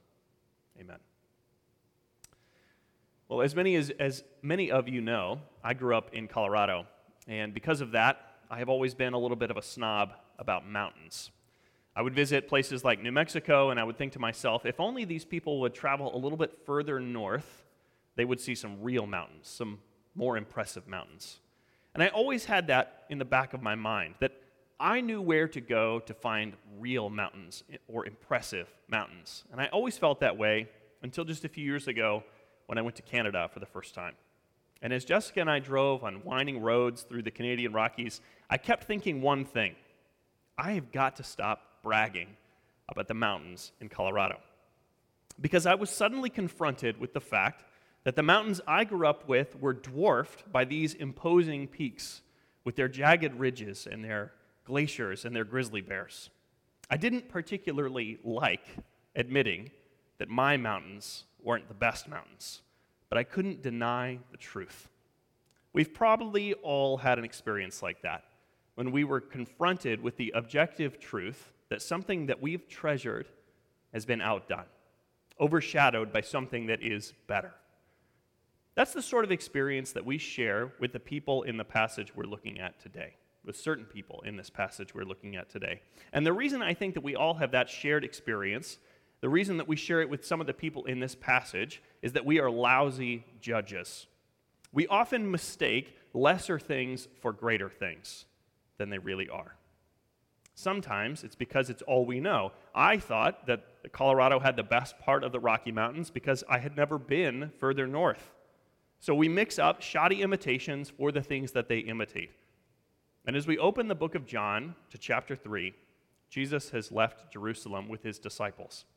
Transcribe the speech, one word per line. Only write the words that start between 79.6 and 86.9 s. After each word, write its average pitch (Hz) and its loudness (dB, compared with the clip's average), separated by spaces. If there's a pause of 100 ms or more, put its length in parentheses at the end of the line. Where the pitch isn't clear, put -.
that - -6
we 139 -2
share 120 -2
with 123 -4
the 123 -10
people 139 -2
in 113 -4
the 110 -6
passage 110 -2
we're 113 -8
looking 104 -12
at 90 -10
today, - -16 (280)
with - -12
certain 143 -4
people 101 -16
in 104 -10
this 90 -14
passage - -8
we're 101 -8
looking 98 -12
at - -12
today. 98 -8 (320)
And 147 2
the 165 4
reason 262 0
I 190 0
think 190 -4